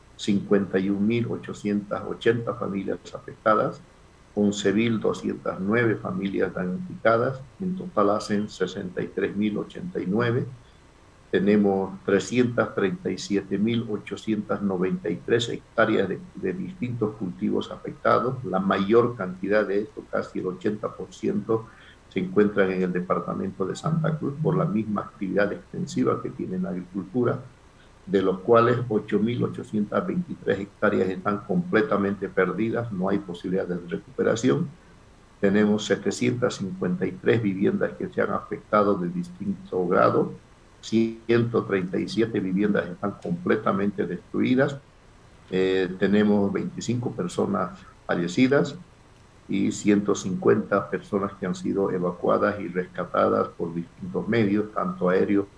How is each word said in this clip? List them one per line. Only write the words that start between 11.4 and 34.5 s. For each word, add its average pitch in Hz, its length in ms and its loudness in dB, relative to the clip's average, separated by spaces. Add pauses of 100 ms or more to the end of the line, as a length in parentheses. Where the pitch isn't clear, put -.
trescientas 113 680 2
treinta 98 360 0
y 92 80 -4
siete 98 400 -2
mil 117 320 0
ochocientas 104 720 -4
noventa 92 480 0
y 87 60 -2
tres 117 340 0
hectáreas 107 580 2
de, - 100 -4 (180)
de 92 180 -2
distintos 110 600 -4
cultivos 101 540 -4
afectados. 113 720 0
La 92 160 -2
mayor 98 540 4
cantidad 98 520 0
de 101 160 0
esto, - 280 -10
casi - 280 -4
el 95 80 -4
ochenta 104 420 -4
por - 240 -12
ciento, 110 540 -2 (420)
se - 120 -4
encuentran 95 520 2
en 92 80 0
el 90 140 0
departamento 92 720 -2
de - 100 -4
Santa - 420 0
Cruz - 140 -4 (100)
por 92 140 2
la 92 80 2
misma 101 380 -2
actividad 98 500 -2
extensiva - 680 -2
que - 80 -8
tiene - 260 -6
en 92 60 -2
la 92 80 -4
agricultura, 101 680 -4 (680)
de 92 160 2
los 92 160 2
cuales 117 400 6 (100)
ocho 107 300 0
mil 117 260 0
ochocientas 104 600 -2
veintitrés 95 540 -2
hectáreas 101 500 0
están 98 360 -2
completamente 98 840 0
perdidas, 113 600 0
no 95 200 -2
hay 101 80 2
posibilidad 92 480 -4
de 90 100 -4 (100)
recuperación. 117 800 0 (760)